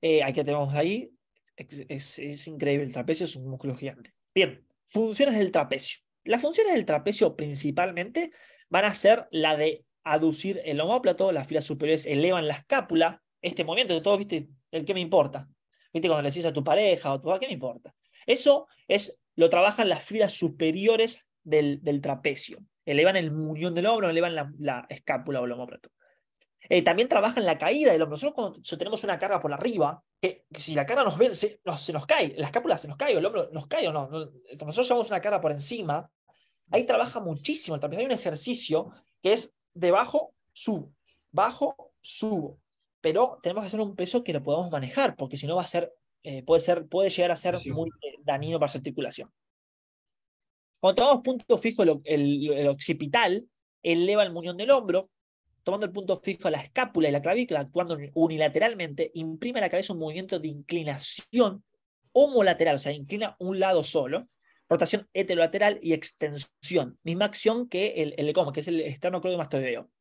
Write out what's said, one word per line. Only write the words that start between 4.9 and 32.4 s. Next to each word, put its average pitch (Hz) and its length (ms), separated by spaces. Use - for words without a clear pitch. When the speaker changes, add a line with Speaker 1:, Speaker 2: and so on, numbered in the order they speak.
Speaker 1:
del 190 140
trapecio. 143 480
Las 233 160
funciones 349 340
del 220 100
trapecio 170 520
principalmente 175 920
van 185 160
a 208 100
ser 220 360
la 156 260
de 156 280
aducir 160 600
el 147 160
omóplato, 190 520
las 143 140
filas 156 180
superiores 151 420
elevan 160 420
la 143 60
escápula, 214 680
este 175 240
movimiento 180 300
que 160 60
todos, 196 180
viste, 180 300
el 165 140
"¿qué 196 100
me 185 60
importa?". 151 480
Viste, 170 160
cuando 156 140
le 143 80
decís 170 140
a 165 80
tu 143 120
pareja 170 480
o 135 80
tu, 143 80
"¿qué - 80
me 180 60
importa?". 127 420
Eso 277 400
es, 202 300
lo 165 140
trabajan 202 380
las 165 140
filas 202 300
superiores 196 920
del, 147 380
del 147 180
trapecio. 139 580
Elevan 165 320
el 160 140
muñón 156 440
del 175 120
hombro, 214 240
elevan 170 240
la, 147 240
la 135 300
escápula 135 520
o 123 40
el 123 80
omóplato. 123 380
Eh, 180 140
también 196 260
trabajan 226 360
la 160 140
caída 247 340
del 160 100
hombro. 151 120
Nosotros 185 200
cuando 202 280
so-, - 160
tenemos 202 260
una 190 140
carga 190 220
por 151 120
arriba, 160 500
que, - 320
que - 80
si 160 140
la 180 120
carga 254 180
nos 170 140
vence, 214 460
nos, 160 160
se - 120
nos 147 140
cae, 226 300
la 151 100